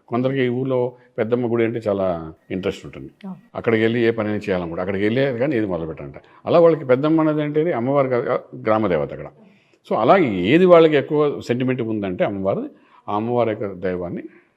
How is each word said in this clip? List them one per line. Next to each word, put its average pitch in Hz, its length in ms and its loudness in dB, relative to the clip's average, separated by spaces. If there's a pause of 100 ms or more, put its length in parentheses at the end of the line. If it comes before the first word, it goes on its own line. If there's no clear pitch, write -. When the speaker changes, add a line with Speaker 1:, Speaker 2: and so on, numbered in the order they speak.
Speaker 1:
కొందరికి 131 340 -2
ఈ 123 60 0
ఊళ్ళో 127 440 -2 (260)
పెద్దమ్మ 120 340 0
గుడి 117 120 2
అంటే 113 240 -4
చాలా 90 460 -2 (160)
ఇంట్రెస్ట్ 95 340 -4
ఉంటుంది, 69 260 -16 (160)
Speaker 2:
అవును. 190 140 -16 (140)
Speaker 1:
అక్కడికి 110 280 0
వెళ్ళి 117 180 2
ఏ 113 100 2
పని 110 180 -2
అయినా 107 100 -2
చేయాలనుకుంటే 90 420 -4
అక్కడికి 98 240 -2
వెళ్ళే 123 340 0
కానీ 139 180 0
ఏది 107 100 0
మొదలు 85 200 -4
పెట్టాలంట. 73 280 -12 (320)
అలా 147 140 4
వాళ్ళకి 160 240 4
పెద్దమ్మ 143 360 2
అనేది 156 220 2
అంటే 151 300 0
అమ్మవారు 135 360 0
కాదు, 123 160 0 (320)
గ్రామదేవత 107 560 0
అక్కడ. 71 140 -12 (640)
So 190 60 0
అలా 127 220 6
ఏది 120 460 2
వాళ్ళకి 165 320 8
ఎక్కువ 147 440 0
సెంటిమెంట్ 127 420 -2
ఉందంటే 107 420 -4
అమ్మవారు, 113 460 -2 (380)
ఆ 104 80 -4
అమ్మవారి 117 340 0
యొక్క 104 220 -6
దైవాన్ని 90 500 -6 (340)